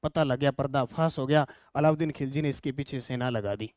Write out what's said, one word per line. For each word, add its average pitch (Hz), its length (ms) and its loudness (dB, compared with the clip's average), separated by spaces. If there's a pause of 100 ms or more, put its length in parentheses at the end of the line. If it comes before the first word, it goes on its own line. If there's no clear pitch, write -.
पता 151 220 2
लग 127 140 0
गया, 143 120 4
पर्दाफाश 139 680 0
हो 131 80 -4
गया। 147 200 4 (280)
अलाउद्दीन 156 360 2
खिलजी 143 320 -4
ने 151 60 0
इसके 135 240 -4
पीछे 139 280 -6
सेना 123 300 -4
लगा 101 240 -2
दी। 110 120 -6 (100)